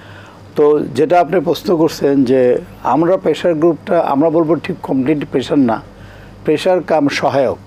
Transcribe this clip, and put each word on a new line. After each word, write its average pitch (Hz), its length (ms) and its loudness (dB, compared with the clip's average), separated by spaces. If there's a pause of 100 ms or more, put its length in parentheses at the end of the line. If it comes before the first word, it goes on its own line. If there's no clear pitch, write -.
(560)
তো 147 240 4
যেটা 151 400 0
আপনি 175 200 0
প্রশ্ন 165 360 -2
করছেন 143 480 2
যে 123 340 2 (240)
আমরা 165 340 0
প্রেশার 180 380 -2
গ্রুপটা, 160 460 0
আমরা 143 300 0
বলবো 165 260 0
ঠিক - 260 -8
কমপ্লিট 135 480 -2
প্রেশার 143 280 -2
না, 113 240 0 (640)
প্রেশার 170 380 0
কাম 147 260 0
সহায়ক। 123 580 0